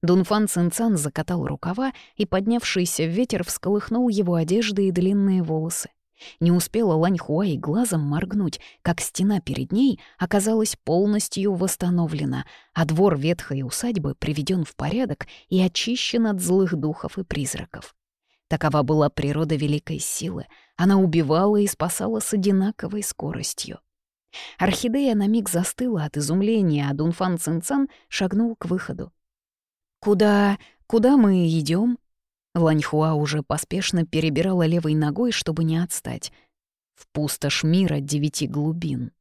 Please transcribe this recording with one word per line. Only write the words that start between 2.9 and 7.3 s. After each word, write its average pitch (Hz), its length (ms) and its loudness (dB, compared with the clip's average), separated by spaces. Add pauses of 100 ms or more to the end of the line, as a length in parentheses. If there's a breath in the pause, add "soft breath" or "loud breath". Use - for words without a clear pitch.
ветер 190 400 -2
всколыхнул 220 640 -2
его 190 260 2
одежды 196 540 0
и - 20 0
длинные 190 520 2
волосы. 160 480 -4 (500 loud breath)
Не 170 120 4
успела 180 420 2
Лань 170 240 2
Хуа 165 260 -2